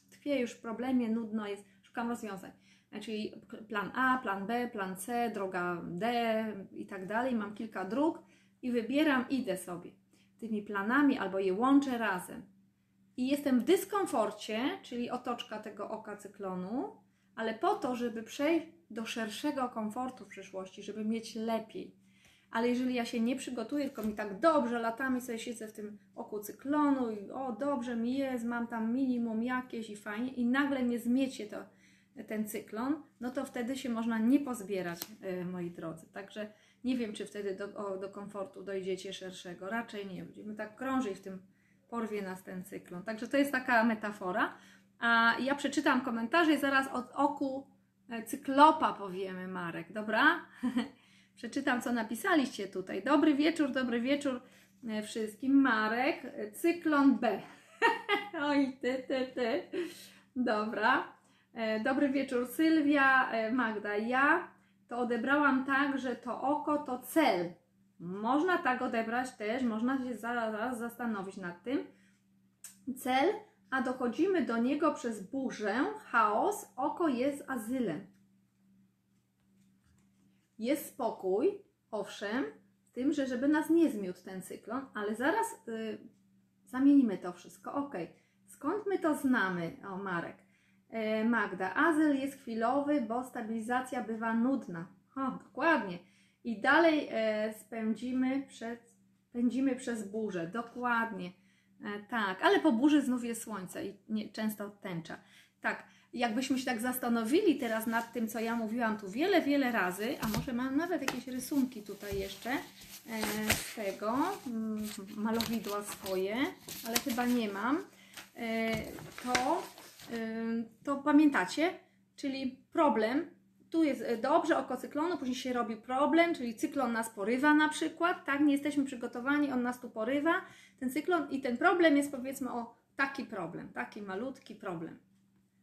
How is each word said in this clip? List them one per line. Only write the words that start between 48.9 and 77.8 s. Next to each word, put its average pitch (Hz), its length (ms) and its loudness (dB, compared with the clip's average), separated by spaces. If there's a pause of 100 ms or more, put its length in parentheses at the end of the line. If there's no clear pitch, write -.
powiemy, 185 540 -8
Marek, 170 460 -8
dobra? 226 520 2 (180)
<laughs> - 720 -6
Przeczytam, 247 460 -2
co 247 100 -2
napisaliście 240 760 0
tutaj. 190 360 -6
Dobry 294 320 6
wieczór, 302 360 2
dobry 240 300 0
wieczór, 269 400 0 (480)
e, 214 140 -2
wszystkim. 247 580 4
Marek, 240 640 2
e, 214 260 -8
cyklon 294 640 4
B. 196 240 0 (460)
<laughs> 403 640 0
Oj, 277 320 2
ty, 254 260 -2
ty, 254 280 0
ty. 254 280 0 (720)
Dobra. 233 680 2 (500)
E, 220 260 -2
dobry 269 300 2
wieczór, 254 380 0
Sylwia, 285 840 4
e, 220 200 0
Magda. 208 440 -2
Ja 269 520 2 (400)
to 240 120 -6
odebrałam 262 640 2
tak, 277 340 2
że 240 160 -2
to - 260 -8
oko 294 360 2
to 254 220 -4
cel. 196 500 2 (500)
Można 247 580 2
tak 247 240 0
odebrać 233 500 -2
też, 233 320 -2
można 240 340 0
się 247 200 -4
zaraz 226 640 -2
zastanowić 220 580 -6
nad 175 260 -10
tym. 277 240 -2 (1080)
Cel, 269 320 2 (400)
a 262 120 0
dochodzimy 254 640 0
do 233 120 -2
niego 285 360 2
przez 214 300 -6
burzę, 240 640 -2 (200)
chaos, 233 720 2
oko 302 320 0
jest 277 420 -2
azylem. 233 580 -4 (2500)